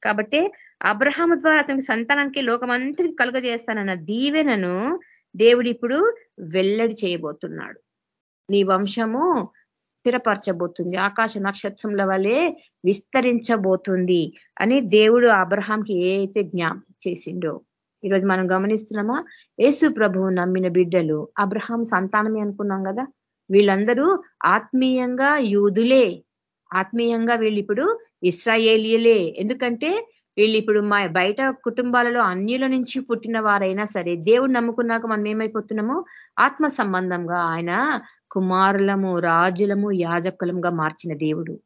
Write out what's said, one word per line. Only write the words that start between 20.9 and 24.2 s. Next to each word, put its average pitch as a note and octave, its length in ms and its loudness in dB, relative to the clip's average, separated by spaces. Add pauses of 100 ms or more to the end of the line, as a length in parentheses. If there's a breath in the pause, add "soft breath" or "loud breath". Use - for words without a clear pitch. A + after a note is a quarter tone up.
అబ్రహాం G#3+ 440 -2
సంతానమే G#3+ 560 0
అనుకున్నాం G3+ 440 -4
కదా. G#3 240 -4 (440)
వీళ్ళందరూ G#3+ 720 4 (220 loud breath)